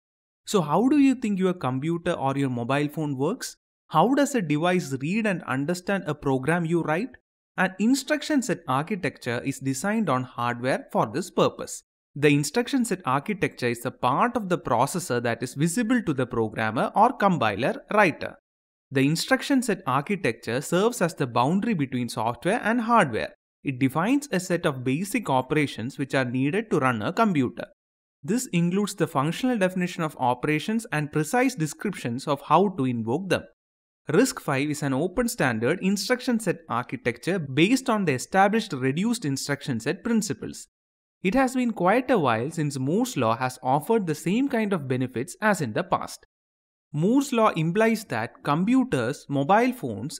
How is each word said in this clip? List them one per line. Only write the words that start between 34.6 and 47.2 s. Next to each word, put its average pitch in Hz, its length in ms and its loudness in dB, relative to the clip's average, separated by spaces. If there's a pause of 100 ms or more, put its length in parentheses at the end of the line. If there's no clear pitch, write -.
is 143 140 -4
an 139 100 0
open 185 360 0
standard 127 520 0
instruction 220 580 0
set 175 200 -2 (100)
architecture 123 720 -2
based 170 500 2
on 214 160 2
the 147 80 2
established 196 600 2
reduced 156 520 0
instruction 139 540 -4
set - 240 -4
principles. - 640 -2 (540)
It 196 140 0
has 262 200 2
been 247 160 0
quite 226 400 2
a 247 80 4
while 123 320 0
since 147 260 -2
Moore's 180 380 0
law 113 220 2
has 127 260 -4
offered 151 420 0
the 156 80 -2
same 240 360 0
kind 214 240 0
of 139 160 -4
benefits - 520 -4
as 208 200 2
in 117 100 -2
the 151 140 -2
past. - 400 -4 (680)
Moore's 220 400 2